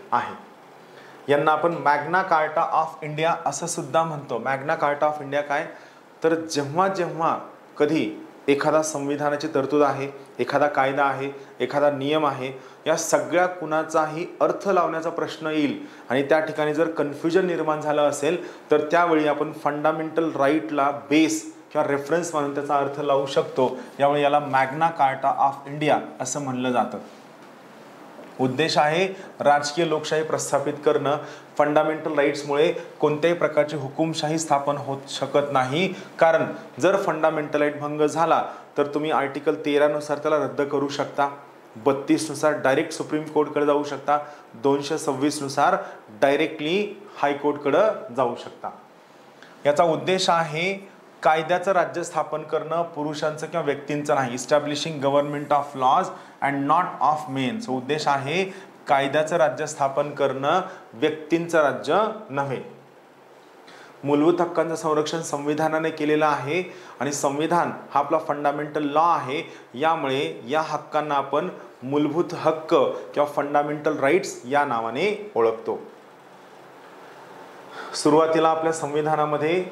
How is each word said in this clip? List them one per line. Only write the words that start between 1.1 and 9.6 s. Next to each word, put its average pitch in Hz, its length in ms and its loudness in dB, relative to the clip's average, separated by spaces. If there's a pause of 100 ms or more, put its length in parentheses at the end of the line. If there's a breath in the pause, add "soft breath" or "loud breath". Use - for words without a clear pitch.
यांना 147 200 4
आपण 160 200 2
Magna 147 500 2 (100)
Carta 156 300 2 (120)
of 156 360 -2
India 156 200 0 (160)
असं 147 200 -4
सुद्धा 160 360 0
म्हणतो. 143 360 -6
Magna 135 360 -2 (100)
Carta 143 240 0
of 151 160 -4
India 139 160 -2
काय? 147 260 -2 (580 loud breath)
तर 160 100 2
जेव्हा 160 540 0
जेव्हा 160 500 -2 (400)
कधी 151 460 0 (240)
एखादा 147 340 2
संविधानाची 147 720 -4
तरतूद 143 280 2